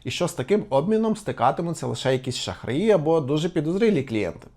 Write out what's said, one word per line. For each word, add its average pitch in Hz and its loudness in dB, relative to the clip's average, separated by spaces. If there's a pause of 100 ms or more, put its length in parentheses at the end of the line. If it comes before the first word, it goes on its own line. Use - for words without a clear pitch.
і 123 -6
що 180 0
з - -8
таким 185 0
обміном 214 2
стикатимуться 143 -2
лише 120 0
якісь 131 -2
шахраї 147 -2
або 165 4
дуже 151 0
підозрілі 175 2
клієнти. 104 -4